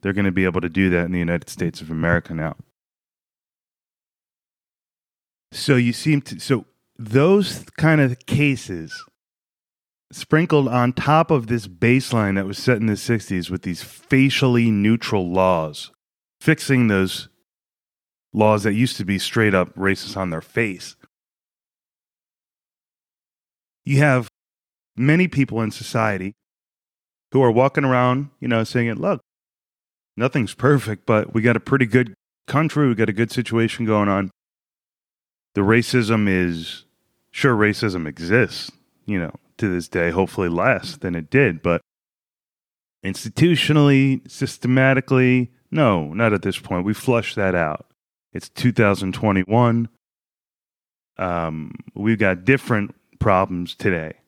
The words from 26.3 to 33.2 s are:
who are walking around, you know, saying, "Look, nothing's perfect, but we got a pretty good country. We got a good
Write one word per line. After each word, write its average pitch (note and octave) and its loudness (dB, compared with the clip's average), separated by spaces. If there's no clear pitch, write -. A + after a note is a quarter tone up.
who C3+ 4
are B2 6
walking C3+ 2
around, B2+ 0
you B2 -6
know, A#2 0
saying, A#2 -2
"Look, E3 -4
nothing's B2+ -2
perfect, B2 -2
but G#2+ 0
we A2+ 0
got A#2 2
a A2 -2
pretty C3 2
good A2+ 0
country. D3 0
We A#2+ 2
got G#2+ 0
a G#2 -4
good A2 -2